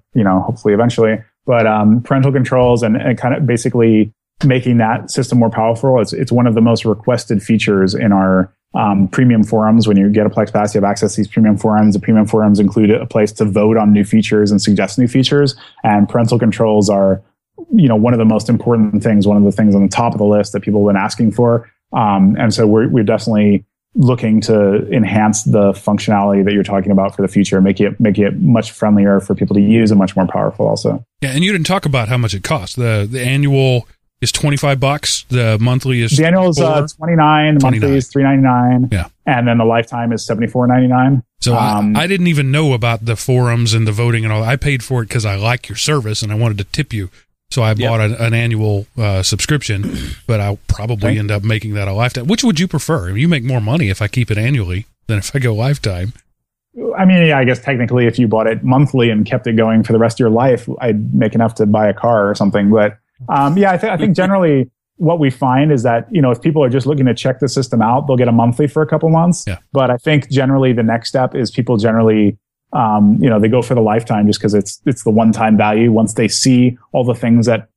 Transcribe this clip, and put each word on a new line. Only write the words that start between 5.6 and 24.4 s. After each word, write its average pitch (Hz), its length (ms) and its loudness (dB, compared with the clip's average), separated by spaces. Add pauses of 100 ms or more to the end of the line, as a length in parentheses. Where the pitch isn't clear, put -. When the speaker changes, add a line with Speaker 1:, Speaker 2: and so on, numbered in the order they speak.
Speaker 1:
It's, 104 140 -2
it's - 180 -6
one 120 160 2
of 113 80 0
the 113 60 2
most 117 240 2
requested 110 580 -2
features 98 500 0
in 104 200 0
our, 95 360 2 (260)
um, 101 340 0
premium 120 340 2
forums. 110 440 2
When 101 100 4
you 98 120 4
get 104 160 2
a 101 40 0
Plex 107 220 -2
Pass, 104 220 -2
you 107 60 0
have 98 100 0
access 104 260 -4
to 110 60 -2
these 95 60 -4
premium 107 300 2
forums. 107 380 2
The 98 40 -2
premium 107 260 2
forums 104 360 2
include 104 280 2
a 117 160 0
place 107 280 0
to 110 120 -2
vote 107 300 2
on 107 160 2
new 104 140 4
features 104 460 0
and 101 100 2
suggest 98 360 0
new 123 100 2
features. 135 480 0 (280)
And 104 240 2
parental 117 320 0
controls 107 500 2
are, 98 320 0 (540)
you 165 120 6
know, 113 80 2
one 113 180 2
of 117 60 0
the 113 60 2
most 110 240 0
important 107 540 0
things, 104 240 2
one 104 100 4
of 101 60 4
the 101 80 2
things 104 240 2
on 101 80 4
the 95 60 2
top 117 240 -2
of - 40 -8
the 104 80 0
list 104 280 0
that 101 80 -6
people 104 260 0
have 101 80 2
been 95 60 0
asking 107 320 -2
for. 117 360 0 (220)
Um, 101 480 2
and 110 140 0
so 113 120 0
we're, 110 220 2
we're 117 160 0
definitely 107 600 0 (320)
looking 120 460 2